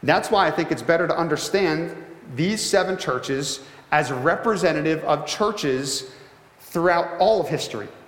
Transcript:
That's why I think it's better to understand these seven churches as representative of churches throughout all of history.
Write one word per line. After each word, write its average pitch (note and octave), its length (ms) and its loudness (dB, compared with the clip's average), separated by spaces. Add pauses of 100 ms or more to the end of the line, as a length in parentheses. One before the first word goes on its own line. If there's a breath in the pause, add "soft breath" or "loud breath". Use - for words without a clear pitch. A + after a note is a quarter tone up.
That's E3+ 260 2
why G3 160 4
I D#3 60 2
think E3 200 -2
it's D#3 100 -2
better E3+ 260 2
to D#3+ 100 0
understand E3 760 0 (400)
these G3 260 -2
seven F#3 360 0
churches C#3 640 -4 (300 loud breath)
as D3+ 200 2
representative D#3+ 920 0
of D3 200 0
churches D3 880 -2 (480 loud breath)
throughout F3 600 0
all G3+ 200 6
of D#3+ 80 0
history. A#2 400 -4 (200)